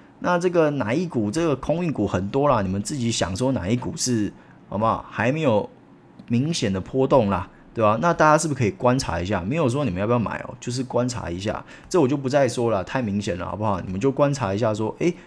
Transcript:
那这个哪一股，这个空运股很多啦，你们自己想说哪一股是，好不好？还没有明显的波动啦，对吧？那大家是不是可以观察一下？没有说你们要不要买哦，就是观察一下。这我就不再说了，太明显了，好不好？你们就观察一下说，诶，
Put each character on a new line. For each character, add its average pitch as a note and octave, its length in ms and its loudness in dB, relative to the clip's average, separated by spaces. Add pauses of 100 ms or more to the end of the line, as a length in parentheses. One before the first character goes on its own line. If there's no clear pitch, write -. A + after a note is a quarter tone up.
(180)
那 F3+ 180 0
这 F3 140 0
个 E3 200 4
哪 B2+ 220 -2
一 E3+ 140 0
股， G#2+ 240 -2
这 E3 160 0
个 D3 80 2
空 E3 300 -2
运 D#3 80 -2
股 G#2+ 120 0
很 F#2+ 240 -2
多 C3+ 200 2
啦， A#2+ 140 4
你 F#2+ 60 -2
们 G2 140 -2
自 D3+ 140 -6
己 A#2 160 0
想 F#2+ 240 -2
说 B2+ 160 0
哪 F#2 160 -2
一 A#2 80 2
股 - 200 -6
是， A2 360 0 (360)
好 - 80 -8
不 G#2+ 80 0
好？ G#2 240 0
还 A2+ 220 0
没 D#3+ 120 -2
有 A2 280 2 (560)
明 C3 260 0
显 A2 200 0
的 F#2+ 80 -2
波 C3 260 0
动 C3 240 4
啦， F2+ 180 -2 (240)
对 A2+ 100 0
吧？ G#2+ 200 4
那 E3+ 100 4
大 D#3 180 4
家 D3+ 60 8
是 D#3+ 120 0
不 D3 40 -2
是 C3 60 -4
可 A#2+ 80 2
以 F#2+ 60 4
观 B2 260 2
察 - 220 -4
一 F2 40 -4
下？ F#2+ 160 -2
没 F#2+ 140 -4
有 D#3 140 0
说 C#3 160 0
你 A#2 60 -2
们 F2+ 100 -4
要 G2+ 60 0
不 A#2 60 0
要 B2 60 4
买 E2+ 220 -2
哦， - 180 -12
就 - 140 -8
是 B2+ 100 -4
观 B2 260 0
察 A#2 220 -6
一 F2 80 -4
下。 G#2 260 -4 (240)
这 F#3 120 2
我 C#3 60 6
就 C#3 100 2
不 C3+ 120 -4
再 C#3 200 4
说 A#2 220 0
了， G2 120 0
太 C3 180 -4
明 G#2 220 -2
显 F2 160 -4
了， F2+ 80 -6
好 F2+ 80 -6
不 G#2 100 -4
好？ G2 160 0
你 F#2+ 100 -8
们 F#2 100 -4
就 C3+ 100 2
观 C#3+ 240 2
察 G2 180 -2
一 G2+ 60 0
下 A2 160 2
说， A2 240 -4
诶， F3 160 0 (120)